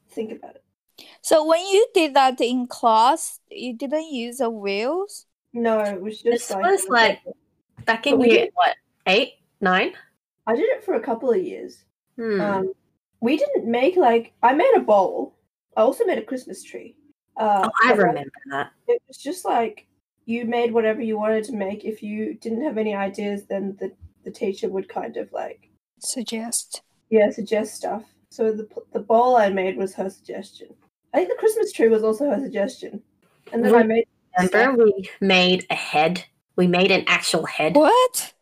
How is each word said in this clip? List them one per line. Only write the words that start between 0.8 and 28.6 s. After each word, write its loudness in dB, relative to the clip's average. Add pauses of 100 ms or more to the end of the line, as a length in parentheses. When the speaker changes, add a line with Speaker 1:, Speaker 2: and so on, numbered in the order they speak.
Speaker 2:
So 2
when 2
you 4
did 2
that 4
in 0
class, 2 (100)
you -12
didn't -4
use -8
the 0
wheels? -6 (260)
Speaker 1:
No, 0
it -4
was -10
just -20
Speaker 3:
This 0
Speaker 1:
like, -4
Speaker 3:
was, 2
like, 2 (640)
back -2
in 2
Speaker 1:
But 4
we 6
Speaker 3:
year, 6
Speaker 1:
didn't -4
Speaker 3:
what, 2 (320)
eight, 2 (280)
nine? 0 (520)
Speaker 1:
I 2
did 0
it -4
for -2
a 0
couple -4
of 2
years. -12 (320)
Speaker 3:
Hmm. -4
Speaker 1:
Um, -2 (480)
we 0
didn't -2
make, 0
like, 2 (120)
I 6
made 4
a 4
bowl. 0 (420)
I 0
also 2
made 0
a -8
Christmas -12
tree. -18 (420)
Uh, 2
Speaker 3:
Oh, -2 (120)
I 4
Speaker 1:
but, 4
like, 4
Speaker 3:
remember -2 (200)
that. -6 (160)
Speaker 1:
it 0
was -20
just, -12
like, -2 (400)
you -6
made 0
whatever 0
you -4
wanted 0
to -10
make. -6
If -8
you -8
didn't -8
have -4
any -2
ideas, -6
then -6
the, -8 (340)
the -12
teacher -6
would -6
kind -10
of, -12
like, -12 (300)
Speaker 2:
Suggest. -10 (280)
Speaker 1:
Yeah, 4
suggest -6
stuff. -8 (260)
So -2
the -6